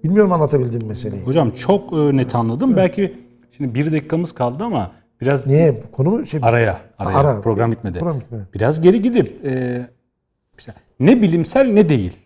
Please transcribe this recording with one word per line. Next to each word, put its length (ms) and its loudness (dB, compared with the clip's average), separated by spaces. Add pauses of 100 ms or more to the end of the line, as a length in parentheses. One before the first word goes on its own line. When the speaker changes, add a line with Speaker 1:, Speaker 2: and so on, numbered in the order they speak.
Speaker 1:
Bilmiyorum 280 4
anlatabildim 500 0
mi 60 -8
meseleyi? 360 -8
Speaker 2:
Hocam 280 2
çok, 420 -2
e, 240 2
net 180 -2
anladım. 340 0
Speaker 1:
Evet. 80 2
Speaker 2:
Belki 400 0 (400)
şimdi 180 -6
bir 160 0
dakikamız 400 -4
kaldı 320 -4
ama 280 -4 (300)
biraz 260 0
Speaker 1:
Niye? 440 2
Konu 180 0
mu? 160 -2
Şey, 180 -6
Speaker 2:
araya, 380 2 (160)
araya. 200 -2
Speaker 1:
ara. 240 2
Speaker 2:
Program 300 0
bitmedi. 280 -8
Speaker 1:
Program 220 -4
bitmedi. 220 -14 (100)
Speaker 2:
Biraz 280 0
geri 200 4
gidip, 440 -2
e, 420 -4 (680)
işte 160 -20 (260)
ne 220 6
bilimsel 460 2
ne 220 4
değil. 360 -2